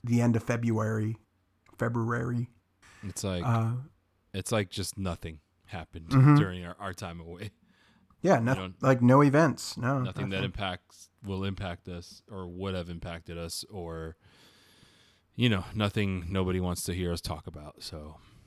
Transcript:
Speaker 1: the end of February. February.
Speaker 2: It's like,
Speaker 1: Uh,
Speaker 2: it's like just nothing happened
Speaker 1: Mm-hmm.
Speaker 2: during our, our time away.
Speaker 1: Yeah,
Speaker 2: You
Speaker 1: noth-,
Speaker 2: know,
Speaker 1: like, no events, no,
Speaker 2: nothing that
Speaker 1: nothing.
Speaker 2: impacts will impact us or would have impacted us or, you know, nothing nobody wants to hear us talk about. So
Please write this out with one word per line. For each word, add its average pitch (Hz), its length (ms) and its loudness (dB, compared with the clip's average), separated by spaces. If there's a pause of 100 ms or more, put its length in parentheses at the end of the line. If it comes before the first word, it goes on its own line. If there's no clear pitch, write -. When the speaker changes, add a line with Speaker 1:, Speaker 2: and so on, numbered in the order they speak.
Speaker 1:
the 120 160 4
end 120 160 4
of 110 60 0
February. 110 720 0 (640)
February. 120 680 -2 (540)
Speaker 2:
It's 95 220 -8
like, 92 200 -2
Speaker 1:
Uh, 117 280 2 (600)
Speaker 2:
it's 95 200 -6
like 104 180 0
just - 260 -6
nothing 85 440 -6 (260)
happened 82 420 -12
Speaker 1:
Mm-hmm. 143 280 8
Speaker 2:
during 90 280 0
our, 87 160 -12
our 95 140 -6
time 85 260 -10
away. 87 300 -14 (720)
Speaker 1:
Yeah, 170 160 6
Speaker 2:
You 113 80 0
Speaker 1:
noth-, 127 120 2
Speaker 2:
know, 92 220 -8
Speaker 1:
like, 131 220 4
no 127 200 10
events, 147 540 4
no, 135 240 -2
Speaker 2:
nothing - 300 -4
that 95 60 -2
Speaker 1:
nothing. 95 100 0
Speaker 2:
impacts 92 640 -8 (160)
will 95 180 -4
impact 95 440 -8
us 87 420 -14
or 95 180 -10
would 92 260 -6
have 87 140 -6
impacted 85 480 -10
us 85 340 -8
or, 82 460 -10 (1160)
you 123 140 2
know, 95 160 0 (100)
nothing 101 560 -2
nobody 92 300 0
wants 90 240 -4
to 90 100 -4
hear 90 180 -2
us 85 80 -4
talk 80 260 -8
about. 76 360 -16
So 76 340 -14 (300)